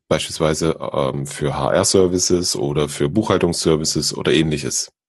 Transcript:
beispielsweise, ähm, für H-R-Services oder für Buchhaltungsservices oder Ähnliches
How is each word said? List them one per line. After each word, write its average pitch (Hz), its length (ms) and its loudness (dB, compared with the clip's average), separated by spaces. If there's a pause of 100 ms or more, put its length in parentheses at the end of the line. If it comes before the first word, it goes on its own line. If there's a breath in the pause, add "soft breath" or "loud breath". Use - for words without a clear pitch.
beispielsweise, 80 720 0
ähm, 69 460 -4
für 71 320 -4
H-R-Services 90 960 2
oder 73 320 -2
für 71 200 -2
Buchhaltungsservices 82 1080 0
oder 78 160 0
Ähnliches 76 600 0 (160)